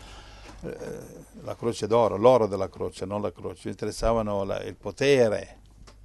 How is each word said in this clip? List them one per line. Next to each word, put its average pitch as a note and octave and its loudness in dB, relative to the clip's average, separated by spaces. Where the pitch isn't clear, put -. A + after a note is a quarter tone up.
eh, - -10
la G#2 -10
croce A2+ -4
d'oro, G#2 4
l'oro A2+ 8
della F#2+ -2
croce, F#2+ -8
non G2+ -4
la G2+ -4
croce, F#2+ -12
gli G#2 -6
interessavano G#2+ -2
la, G2 -4
il G2 -10
potere. A2 2